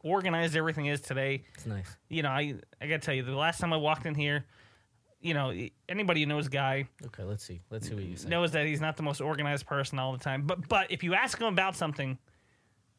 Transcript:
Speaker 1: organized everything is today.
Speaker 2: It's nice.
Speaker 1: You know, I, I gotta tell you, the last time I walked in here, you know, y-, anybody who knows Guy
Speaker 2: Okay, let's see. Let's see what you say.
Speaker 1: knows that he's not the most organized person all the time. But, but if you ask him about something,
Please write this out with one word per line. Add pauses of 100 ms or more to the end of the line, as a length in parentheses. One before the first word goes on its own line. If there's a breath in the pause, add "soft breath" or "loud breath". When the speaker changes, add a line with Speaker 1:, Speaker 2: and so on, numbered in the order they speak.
Speaker 1:
organized
everything
is
today. (100)
Speaker 2:
It's
nice. (240)
Speaker 1:
You
know,
I, (260)
I
gotta
tell
you,
the
last
time
I
walked
in
here, (760 soft breath)
you
know,
y-, (180)
anybody
who
knows
Guy (180)
Speaker 2:
Okay,
let's
see.
Let's
see
what
you
say.
Speaker 1:
knows
that
he's
not
the
most
organized
person
all
the
time.
But,
but
if
you
ask
him
about
something, (800 soft breath)